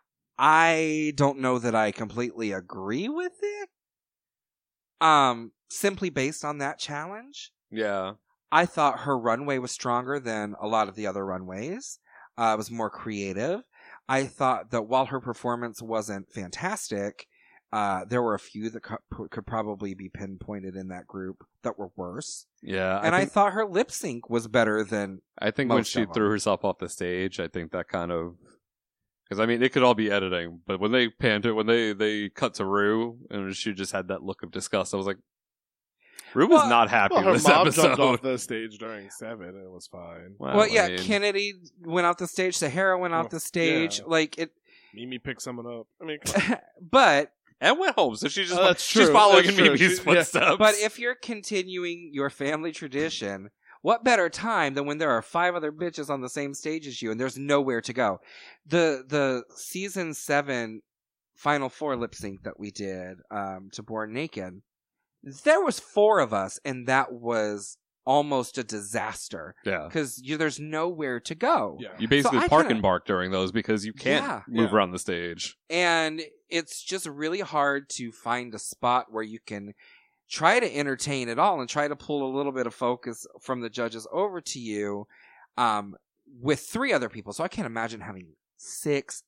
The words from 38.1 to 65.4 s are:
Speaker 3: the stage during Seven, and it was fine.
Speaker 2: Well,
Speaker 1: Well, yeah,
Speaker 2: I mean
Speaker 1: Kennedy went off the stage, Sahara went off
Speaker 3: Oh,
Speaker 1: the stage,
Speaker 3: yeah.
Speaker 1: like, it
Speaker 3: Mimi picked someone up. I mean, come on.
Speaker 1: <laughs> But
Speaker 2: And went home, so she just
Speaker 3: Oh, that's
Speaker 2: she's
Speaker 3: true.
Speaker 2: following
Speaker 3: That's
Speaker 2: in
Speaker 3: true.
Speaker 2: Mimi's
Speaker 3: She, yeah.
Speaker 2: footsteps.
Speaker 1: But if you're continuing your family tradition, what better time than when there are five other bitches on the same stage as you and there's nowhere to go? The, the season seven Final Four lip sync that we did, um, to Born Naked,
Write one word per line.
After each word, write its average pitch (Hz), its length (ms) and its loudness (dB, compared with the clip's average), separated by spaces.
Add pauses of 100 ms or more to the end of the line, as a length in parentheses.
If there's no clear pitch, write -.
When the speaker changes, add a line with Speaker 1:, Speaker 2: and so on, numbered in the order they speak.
Speaker 3:
the 131 160 -2
stage 113 400 -6
during 107 320 -12
Seven, 110 380 -12
and 95 160 -16
it 92 80 -18
was 90 160 -18
fine. 87 500 -16
Speaker 2:
Well, 139 200 -2
Speaker 1:
Well, 214 100 6
yeah, 220 160 4
Speaker 2:
I 175 60 0
mean 90 100 -4
Speaker 1:
Kennedy 202 540 0 (260)
went 175 260 0
off 170 120 2
the 180 100 -4
stage, 185 300 -2
Sahara 180 420 2
went 175 140 -2
off 165 140 0
Speaker 3:
Oh, - 20 -20
Speaker 1:
the 165 100 -6
stage, 160 600 0
Speaker 3:
yeah. - 80 -14
Speaker 1:
like, 160 300 2
it 160 140 -6 (420)
Speaker 3:
Mimi 123 260 -10
picked 127 220 -8
someone 120 260 -10
up. 117 200 -12 (140)
I 156 40 -12
mean, 151 180 -6
come 190 300 0
on. - 60 -4 (100)
Speaker 1:
<laughs> - 120 -20
But 165 500 4 (300)
Speaker 2:
And 226 180 4
went 370 160 0
home, 127 220 2
so - 100 -2
she 185 160 -2
just 175 160 0
Speaker 3:
Oh, 190 60 8
that's 180 180 4
Speaker 2:
she's 214 220 6
Speaker 3:
true. 156 80 6
Speaker 2:
following 196 320 10
Speaker 3:
That's 185 40 4
Speaker 2:
in 196 60 4
Speaker 3:
true. 185 80 6 (100)
Speaker 2:
Mimi's 135 60 4
Speaker 3:
She, 185 80 8 (180)
yeah. 156 100 6
Speaker 2:
footsteps. 165 440 4
Speaker 1:
But 214 160 8
if 208 240 -2
you're 240 160 -2
continuing 185 1000 -6
your 139 160 0
family 151 440 -4
tradition, 127 760 -6 (320)
what 226 220 2
better 214 260 4
time 185 440 -2
than 143 120 -2
when 147 120 -4
there 156 140 2
are 113 100 2
five 175 340 0
other 151 160 -4
bitches 156 380 -6
on 139 120 -4
the 127 80 -6
same 143 240 -6
stage 156 340 -6
as 123 140 -12
you 113 80 -2
and 110 100 -2
there's 127 180 -4
nowhere 139 440 0
to 123 120 -8
go? 110 260 0 (460)
The, 156 420 2
the 135 360 0 (120)
season 185 580 -8
seven 131 680 -2 (540)
Final 143 340 -2
Four 143 260 -4
lip 117 180 -6
sync 98 300 -12
that - 160 -12
we 104 100 -10
did, 92 500 -10 (120)
um, 98 420 -8
to 110 80 -12
Born 110 320 -8
Naked, 101 480 -8 (840)